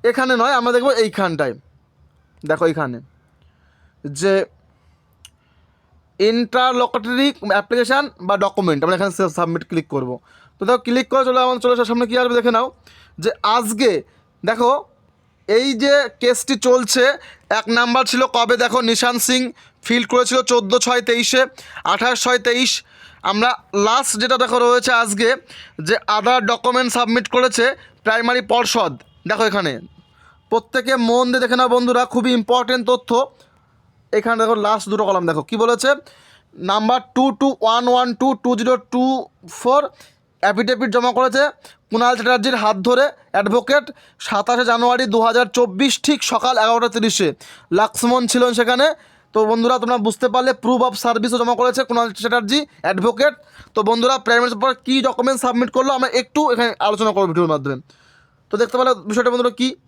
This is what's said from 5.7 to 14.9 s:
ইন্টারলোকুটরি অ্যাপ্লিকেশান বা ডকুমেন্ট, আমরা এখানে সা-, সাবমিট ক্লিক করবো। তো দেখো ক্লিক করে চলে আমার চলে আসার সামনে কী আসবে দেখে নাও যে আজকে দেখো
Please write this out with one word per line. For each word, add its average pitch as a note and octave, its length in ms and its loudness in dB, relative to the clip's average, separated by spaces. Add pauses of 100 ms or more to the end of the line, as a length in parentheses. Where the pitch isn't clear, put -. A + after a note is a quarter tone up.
ইন্টারলোকুটরি B3 960 0 (280)
অ্যাপ্লিকেশান B3 480 0 (240)
বা G3+ 80 2 (100)
ডকুমেন্ট, F#3 380 0
আমরা F3+ 140 0
এখানে G3 200 -2
সা-, F3 200 -2
সাবমিট E3 320 -2
ক্লিক D#3+ 260 -4
করবো। B2+ 200 -4 (420)
তো - 100 -10
দেখো B3 200 2
ক্লিক B3 260 0
করে C4 140 2
চলে B3+ 180 2
আমার B3+ 180 -2
চলে B3 120 2
আসার A#3 160 -2
সামনে A#3+ 180 0
কী A#3+ 120 -4
আসবে A#3+ 180 0
দেখে A#3 180 2
নাও G#3+ 100 0 (560)
যে A3 60 0 (280)
আজকে A3 340 0 (580)
দেখো A#3+ 220 2 (760)